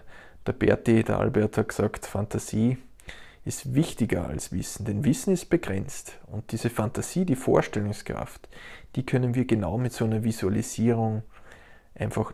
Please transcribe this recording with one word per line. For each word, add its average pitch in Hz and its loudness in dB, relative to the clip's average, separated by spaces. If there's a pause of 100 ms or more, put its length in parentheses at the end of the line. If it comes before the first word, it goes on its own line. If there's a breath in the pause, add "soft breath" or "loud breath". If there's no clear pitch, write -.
(460 loud breath)
der - 0
Berti, - 4
der 107 0
Albert 107 2
hat 110 2
gesagt, - -2
Fantasie 110 0 (680 loud breath)
ist 131 -6
wichtiger 113 0
als - -6
Wissen, 98 -4
denn 101 -2
Wissen 160 2
ist 180 0
begrenzt. - -2
Und - -8
diese 113 0
Fantasie, 110 -2
die 156 2
Vorstellungskraft, - 0 (460 loud breath)
die 131 -2
können 127 2
wir 123 2
genau 104 2
mit 123 0
so - -2
einer 110 2
Visualisierung 110 2 (720 soft breath)
einfach 107 -2